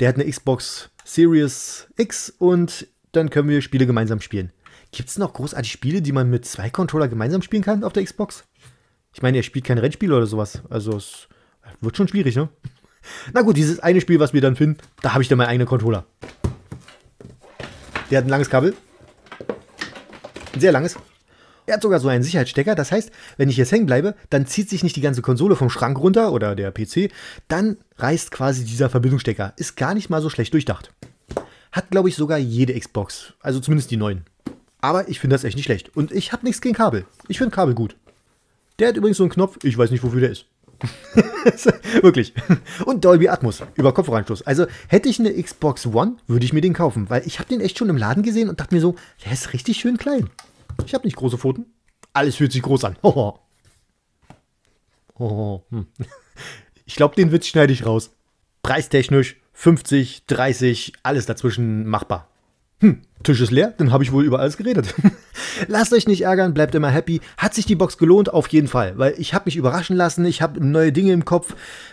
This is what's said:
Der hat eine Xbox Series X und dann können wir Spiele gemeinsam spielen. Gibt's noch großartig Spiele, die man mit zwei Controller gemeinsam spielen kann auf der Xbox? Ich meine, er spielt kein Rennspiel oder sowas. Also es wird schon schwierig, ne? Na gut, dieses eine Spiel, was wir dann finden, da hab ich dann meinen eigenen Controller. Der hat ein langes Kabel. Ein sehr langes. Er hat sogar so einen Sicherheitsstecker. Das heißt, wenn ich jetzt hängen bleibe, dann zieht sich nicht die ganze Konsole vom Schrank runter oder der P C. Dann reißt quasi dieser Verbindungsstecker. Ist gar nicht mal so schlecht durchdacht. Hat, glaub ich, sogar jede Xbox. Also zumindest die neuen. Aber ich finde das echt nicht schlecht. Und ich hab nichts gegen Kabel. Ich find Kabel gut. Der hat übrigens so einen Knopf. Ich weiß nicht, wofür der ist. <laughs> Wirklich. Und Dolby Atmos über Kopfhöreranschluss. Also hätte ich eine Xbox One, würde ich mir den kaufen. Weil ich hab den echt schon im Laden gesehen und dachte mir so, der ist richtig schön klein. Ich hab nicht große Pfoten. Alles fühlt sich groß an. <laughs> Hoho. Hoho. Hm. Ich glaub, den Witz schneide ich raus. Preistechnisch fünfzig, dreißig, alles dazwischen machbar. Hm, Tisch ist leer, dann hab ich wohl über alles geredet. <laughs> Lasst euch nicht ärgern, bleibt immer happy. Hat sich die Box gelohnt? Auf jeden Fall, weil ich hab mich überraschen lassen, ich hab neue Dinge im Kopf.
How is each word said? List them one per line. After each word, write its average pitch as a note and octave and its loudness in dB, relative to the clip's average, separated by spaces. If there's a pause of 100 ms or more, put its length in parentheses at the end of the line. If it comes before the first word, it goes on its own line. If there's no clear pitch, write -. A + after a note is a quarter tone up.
Der B2 4
hat C3 0
eine C#3+ -2
Xbox - -6 (160)
Series D#3 0
X - -6
und F3 0 (260)
dann D#3+ 0
können D3 0
wir D3 2
Spiele C3 0
gemeinsam A2+ 0
spielen. F#2+ -8 (400)
Gibt's - -12
noch G3 -4
großartig B2+ -8
Spiele, D#3+ -4
die C#3+ -4
man B2+ 0
mit A#2+ -2
zwei - -8
Controller D#3 -2
gemeinsam A#2+ -2
spielen G#3 -2
kann G#3+ -2
auf F#3 -6
der G3 -2
Xbox? - -10 (680)
Ich - -14
meine, C3 0
er A#2 -2
spielt - -8
kein B2 -2
Rennspiel D3+ -2
oder A#2+ 2
sowas. G#2+ -6
Also G#2+ -4
es - -16 (500)
wird - -6
schon G3 0
schwierig, C#3+ 0
ne? D3+ -2 (840)
Na B3 4
gut, G#3 4
dieses D3+ 2
eine F3 4
Spiel, E3+ 4
was D3 2
wir C#3+ 4
dann C3 2
finden, D3+ 0 (200)
da - -2
hab C3+ 2
ich B2+ 0
dann C3 4
meinen B2 2
eigenen A#2+ 0
Controller. A2 0 (2000)
Der C3+ 2
hat B2+ 0
ein C3+ -2
langes C#3 0
Kabel. C#3+ 2 (1800)
Ein C3+ -6
sehr F3 6
langes. C#3+ -2 (680)
Er A3 -2
hat G#3 -2
sogar G3 2
so C3 0
einen B2 2
Sicherheitsstecker. E3 -2
Das D3 -4
heißt, A3 -2 (260)
wenn C#3 2
ich A#2+ 0
jetzt B2+ 2
hängen G#3+ 2
bleibe, D3+ 0 (140)
dann C#3 0
zieht G3+ -4
sich F#3 -4
nicht E3+ 0
die C#3 -6
ganze C3 -2
Konsole C#3+ 2
vom B2 0
Schrank C3 -4
runter F#3+ 2
oder G#2 -2
der G2 -6
P A2 -6
C. F#3+ -2 (380)
Dann G3 -2 (200)
reißt D3 -4
quasi C3 -2
dieser A#2 -2
Verbindungsstecker. A#2+ 0
Ist - -10
gar C#3 -4
nicht G#3+ -4
mal D#3+ 0
so D#3 -2
schlecht - -6
durchdacht. B2+ -2 (800)
Hat, - -8
glaub F#3 2
ich, - 0
sogar D3+ -2
jede B2 -2
Xbox. - -10
Also C3+ -4
zumindest C3+ -2
die A#2 -2
neuen. G2+ -4 (540)
Aber F3 -2
ich - -10
finde C3+ 2
das C3 -2
echt A#2 -6
nicht C#3+ -8
schlecht. - -4
Und - -2
ich - -4
hab A#3+ -8
nichts A#3+ -4
gegen A#3 -2
Kabel. B2+ 0 (220)
Ich G3 -8
find B3+ -2
Kabel D3 2
gut. A2+ -4 (840)
Der F3 4
hat G#3+ 0
übrigens G3+ 2
so F#3+ 4
einen E3+ 2
Knopf. F#3+ 0
Ich A#2+ 0
weiß A#2+ 2
nicht, B2 -2
wofür B2 0
der A#2+ 2
ist. - -14 (340)
<laughs> - 0
Wirklich. D3+ 6 (520)
Und B3+ -2
Dolby F3+ 6
Atmos B2 -2 (120)
über C3+ 4
Kopfhöreranschluss. A2 -2
Also D3 0 (200)
hätte G#3 2
ich A#3 -4
eine A3 2
Xbox - -4
One, D3+ 0 (120)
würde A#2 2
ich B2 -2
mir D3+ 2
den F3+ 2
kaufen. A#2 -2
Weil B2 -2
ich - -12
hab - -12
den A#3+ -2
echt F#3 -4
schon G#3+ 0
im D3+ 2
Laden A#2+ 0
gesehen A3+ 0
und E3+ -8
dachte D3+ -4
mir E3+ 4
so, F3 2 (300)
der G#2 -6
ist - -8
richtig G#3+ -4
schön A#3+ -2
klein. C#4 -2 (560)
Ich - -12
hab C4 -4
nicht F#3+ -4
große B2 -2
Pfoten. C3 -4 (480)
Alles C#3 0
fühlt C3+ 2
sich B2+ -2
groß C3 0
an. F#2 -4
<laughs> - -20
Hoho. B2+ 2 (1800)
Hoho. G#2 -6
Hm. A2 -8 (960)
Ich - -16
glaub, D3 2
den F3 4
Witz E3 0
schneide C#3+ 4
ich A#2 -4
raus. A2+ -2 (500)
Preistechnisch C#3 2 (160)
fünfzig, - 2
dreißig, B2+ 0
alles C3+ -2
dazwischen A2 -2
machbar. G#2 -4 (520)
Hm, G3 6 (220)
Tisch B2+ 4
ist A2+ 2
leer, F3 2
dann C#3 2
hab C3+ 4
ich B2+ -2
wohl C#3 4
über C3 2
alles C#3+ 0
geredet. G3 -2 (360)
<laughs> - -8
Lasst G#3+ 0
euch A#3 4
nicht F#3+ 2
ärgern, F#3 2
bleibt D3+ 2
immer D3 2
happy. E3 0 (160)
Hat - -2
sich G#3+ -2
die G#3 2
Box F3 0
gelohnt? F#3 6
Auf D#3+ 0
jeden D3+ 4
Fall, G#2+ -2
weil C#3 2
ich - -6
hab G3 -2
mich D3+ -4
überraschen E3+ 0
lassen, F3 0
ich E3 0
hab D#3 -4
neue D#3 4
Dinge F#3+ 4
im E3+ 2
Kopf. - -2 (380)